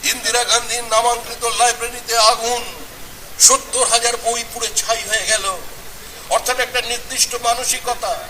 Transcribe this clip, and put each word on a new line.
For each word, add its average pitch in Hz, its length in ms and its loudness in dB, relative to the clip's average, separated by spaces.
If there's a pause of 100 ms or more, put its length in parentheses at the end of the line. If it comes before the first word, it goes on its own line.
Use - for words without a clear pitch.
(120)
ইন্দিরা 240 400 0
গান্ধীর 233 420 0
নামাঙ্কিত 233 500 2 (160)
লাইব্রেরিতে 233 560 2 (160)
আগুন, 233 320 0 (840)
সত্তর 254 460 4
হাজার 240 220 2 (100)
বই 233 160 0 (100)
পুড়ে 233 180 -6 (120)
ছাই 226 280 -2
হয়ে 214 220 0
গেল। - 140 0 (920)
অর্থাৎ 240 240 0
একটা 247 220 0 (100)
নির্দিষ্ট 247 400 -2 (160)
মানসিকতা। 233 680 0 (160)